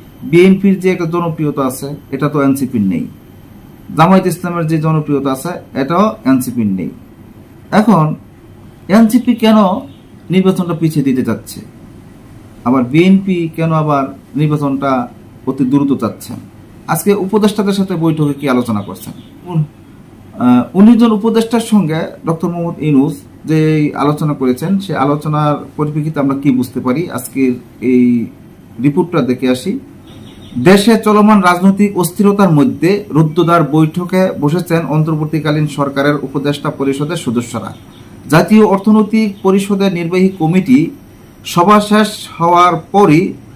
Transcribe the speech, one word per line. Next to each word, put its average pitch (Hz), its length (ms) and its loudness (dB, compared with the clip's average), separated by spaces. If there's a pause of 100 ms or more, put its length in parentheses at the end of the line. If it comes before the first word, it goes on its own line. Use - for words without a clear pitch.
(220)
বিএনপির 185 580 4
যে 180 100 -2
একটা 180 160 -4
জনপ্রিয়তা 160 600 -4
আছে, 131 220 -8 (220)
এটা 143 180 -4
তো 147 140 -2
এনসিপির 131 400 0
নেই। 90 220 -2 (920)
জামায়াত 185 300 4
ইসলামের 170 400 -4
যে 160 120 -2
জনপ্রিয়তা 151 540 -2
আছে, - 200 -6 (220)
এটাও 170 500 0
এনসিপির 123 420 0
নেই। 92 240 -4 (800)
এখন 190 340 2 (840)
এনসিপি 226 460 4
কেন 220 240 2 (720)
নির্বাচনটা 180 440 0
পিছিয়ে 156 300 -2
দিতে 127 200 0
চাচ্ছে, - 360 -8 (1040)
আবার 131 200 0
বিএনপি 190 520 2 (200)
কেন 165 160 -2
আবার 147 320 0 (320)
নির্বাচনটা 139 720 -2 (380)
অতি 131 180 -2
দ্রুত 139 260 0 (100)
চাচ্ছেন? 104 380 -8 (500)
আজকে 156 260 0
উপদেষ্টাদের 202 580 0
সাথে 190 240 -2
বৈঠকে 156 380 0
কি 139 140 -6
আলোচনা 120 320 0
করছেন? - 340 -14 (320)
উন-, 160 220 -2 (720)
আহ, 123 240 2 (120)
উনিশ 214 220 8
জন 226 160 4
উপদেষ্টার 226 480 0
সঙ্গে 160 400 0 (260)
ডক্টর 165 220 -4
মোহাম্মদ 170 340 -6
ইউনূস 147 320 2 (300)
যে 156 160 0 (340)
আলোচনা 147 400 -2
করেছেন, 143 440 -2
সে 175 180 -8
আলোচনার 151 580 0 (220)
পরিপ্রেক্ষিতে 151 440 -4
আমরা 135 220 0
কি 147 80 2
বুঝতে 123 300 -2
পারি, 127 300 -4
আজকের 127 420 -2 (280)
এই 123 460 2 (560)
রিপোর্টটা 147 400 0
দেখে 123 260 -2
আসি। 127 240 -2 (920)
দেশে 202 300 6 (100)
চলমান 214 380 6
রাজনৈতিক 190 560 2
অস্থিরতার 202 520 2
মধ্যে 143 400 2 (200)
রুদ্ধদ্বার 160 520 2
বৈঠকে 160 600 0 (180)
বসেছেন 165 460 -2
অন্তর্বর্তীকালীন 151 800 -2
সরকারের 143 560 -2
উপদেষ্টা 143 480 -4
পরিষদের 143 460 -4
সদস্যরা। 117 540 -6 (580)
জাতীয় 180 360 4
অর্থনৈতিক 214 640 2 (140)
পরিষদের 196 500 0
নির্বাহী 175 360 0
কমিটি 185 500 2 (640)
সভা 196 360 4
শেষ 208 280 2 (300)
হওয়ার 175 340 4 (200)
পরই 185 300 4 (320)